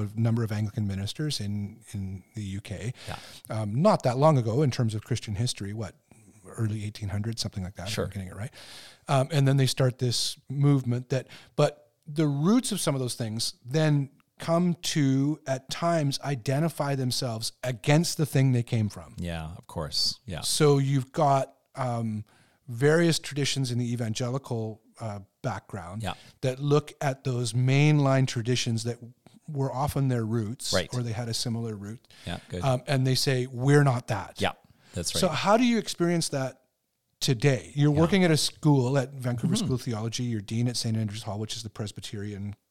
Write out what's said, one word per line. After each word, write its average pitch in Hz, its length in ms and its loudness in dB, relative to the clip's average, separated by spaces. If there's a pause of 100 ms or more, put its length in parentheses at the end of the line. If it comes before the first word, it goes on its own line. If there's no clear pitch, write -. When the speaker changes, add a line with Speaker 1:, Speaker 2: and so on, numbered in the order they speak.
(160)
Speaker 1:
a 113 40 0
number 117 240 2
of 107 80 -4
Anglican 107 340 -2
ministers 101 540 -4
in, 101 380 -6 (140)
in 95 300 -8 (120)
the 107 80 -8 (160)
U - 20 -10
K. 104 320 -8 (160)
Speaker 2:
Yeah. - 80 -8 (340)
Speaker 1:
Um, 110 320 -2
not 196 220 4
that 123 140 0
long 147 200 6
ago 117 240 0
in 139 80 2
terms 113 240 0
of 107 100 -6
Christian 110 300 -4
history, 104 380 -4
what, 110 220 -10 (640)
early 110 280 -2
eighteen 104 260 -8
hundreds, 104 320 -4
something 98 200 -6
like 90 140 -10
that, 85 120 -10
if - 60 -6
Speaker 2:
Sure. 95 100 -2
Speaker 1:
I'm 92 60 -4
getting 95 180 -8
it 98 80 -14
right. 107 160 -8 (560)
Um, 139 220 2
and 139 160 4
then 139 120 4
they 131 80 4
start 127 320 0
this - 380 -2 (120)
movement 131 640 2
that, 127 160 -2 (300)
but - 340 0 (160)
the 151 200 0
roots 175 460 2
of 180 80 -4
some 143 140 0
of 131 60 -2
those 120 140 -4
things 113 400 -4 (100)
then 147 440 2 (300)
come 170 440 2
to, 139 640 2
at 131 220 -6
times, 165 560 0
identify 139 720 -2
themselves 123 580 -4 (120)
against 139 520 2
the 156 100 0
thing 135 260 4
they 120 100 4
came 110 260 0
from. 85 300 -14
Speaker 2:
Yeah, 82 300 -4 (100)
of - 80 -20
course. - 600 -4
Yeah. 76 160 -8
Speaker 1:
So 143 360 4
you've 135 340 0
got, 139 400 2 (220)
um, 117 500 -4 (440)
various 151 500 4
traditions 135 520 -2
in 120 80 -2
the 120 140 -2
evangelical, 117 880 -4 (200)
uh, 104 200 -8 (220)
background 104 600 -8
Speaker 2:
Yeah. 156 120 -4 (260)
Speaker 1:
that 131 200 -2
look 147 400 2
at 135 240 -2
those 123 280 -2
mainline 135 760 4
traditions 117 580 -2
that 117 140 -6 (500)
were 135 240 -2
often 139 360 0
their 120 160 2
roots, 113 480 -2
Speaker 2:
Right. 92 220 2
Speaker 1:
or 123 80 -2
they 117 100 -4
had 113 160 -6
a 113 60 -4
similar 113 420 -4
root. 101 240 -10 (260)
Speaker 2:
Yeah, 90 120 -6 (100)
good. 87 140 -6
Speaker 1:
Um, 131 240 2
and 131 200 2
they 131 80 2
say, 127 320 0
"We're 135 380 6
not 123 240 2
that." 95 320 -6
Speaker 2:
Yeah, 98 120 0 (420)
that's 87 200 -4
right. 82 60 -2
Speaker 1:
So 185 80 4
how 165 280 4
do 247 80 4
you 233 140 4
experience 170 520 0
that 135 300 -4 (600)
today? 131 540 2
You're 147 200 4
Speaker 2:
Yeah. 151 60 4
Speaker 1:
working 180 240 4
at 165 60 6
a 156 60 6
school 139 640 2
at 135 160 -2
Vancouver 127 400 -2
Speaker 2:
Mm-hmm. 214 100 0
Speaker 1:
School 131 120 0
of - 60 -6
Theology. 113 420 -4
You're 113 160 -2
dean 113 280 -2
at 120 80 -4
Saint 110 200 -2
Andrew's 110 260 -4
Hall, 104 160 -6
which 110 180 -6
is 110 60 -10
the 107 80 -12
Presbyterian 101 840 -10 (160)